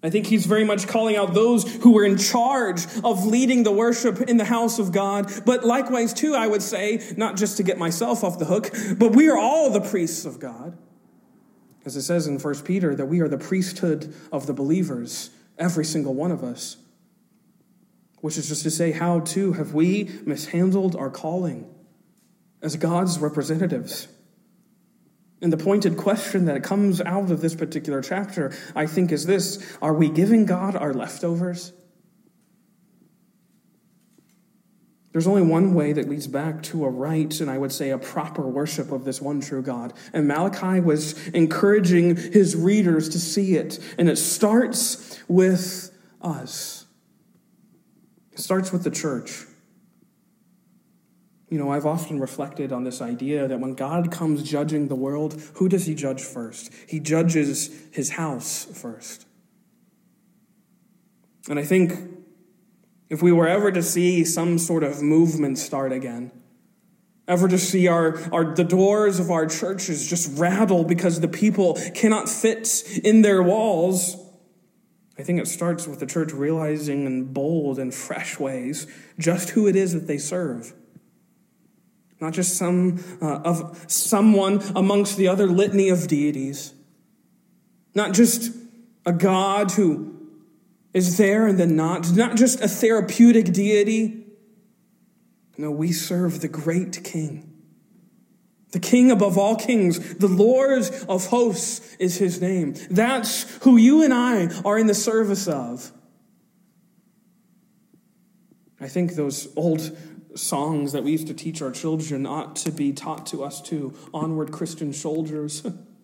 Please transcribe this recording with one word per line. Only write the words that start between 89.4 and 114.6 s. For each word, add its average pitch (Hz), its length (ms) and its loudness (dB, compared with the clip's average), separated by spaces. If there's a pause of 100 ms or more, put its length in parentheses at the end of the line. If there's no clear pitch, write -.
who 170 460 0 (760)
is 180 240 0
there 214 280 4
and 196 120 2
then 170 180 4
not, 170 360 0
not 220 240 2
just 247 260 4
a 208 60 2
therapeutic 220 840 6
deity. 208 720 2 (1300)
No, 151 120 -6
we 156 220 0
serve 175 480 -2
the 160 80 -4
great 165 560 -4
King. - 480 -8 (1200)
The 180 100 -4
King 247 300 6
above 196 260 4
all 202 200 2
kings, 202 600 0
the 196 100 2
Lord 247 560 4 (240)
of 185 200 -2
hosts - 680 -2
is 180 200 -2
his 180 240 0
name. 180 320 0 (180)
That's 226 520 0 (220)
who 254 120 10
you 262 260 10
and 269 120 6
I 240 340 2 (140)
are 208 160 2
in 220 80 4
the 208 80 4
service 214 520 0
of. 127 460 -6 (3000)
I 139 80 -12
think 175 240 0
those 143 440 -6
old 160 380 -2 (400)
songs 147 580 -4
that 143 120 -4
we 147 80 0
used 160 160 -4
to - 60 -10
teach 160 280 -10
our 135 80 -6
children 156 560 -6
ought 151 300 -8
to - 160 -6
be 143 200 -2
taught 151 340 -10
to 139 180 -8
us 143 160 -12
too. 151 340 -8 (180)
Onward, 156 400 -4
Christian 165 400 -8